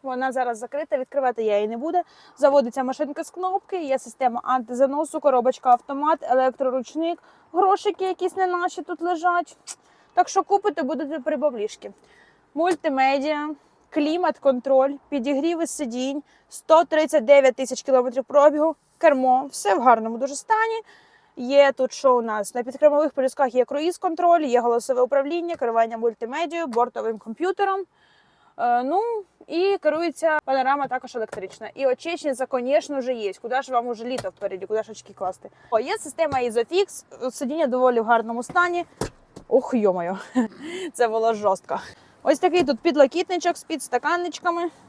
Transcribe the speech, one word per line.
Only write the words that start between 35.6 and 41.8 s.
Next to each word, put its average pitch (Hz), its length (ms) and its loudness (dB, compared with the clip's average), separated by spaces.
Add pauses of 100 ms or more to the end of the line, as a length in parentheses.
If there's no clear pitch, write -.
О, 226 80 2
є 330 180 -2
система 294 420 -4
Isofix, 247 640 -2 (280)
сидіння 294 360 -2
доволі 254 320 2
в 220 60 -2
гарному 233 380 0
стані. 349 420 0 (600)
Ух, - 260 2
йо-моє, 190 440 0 (180)
<laughs> 233 120 2 (460)
це 240 140 2
було 220 260 0
жорстко. 202 460 -2 (440)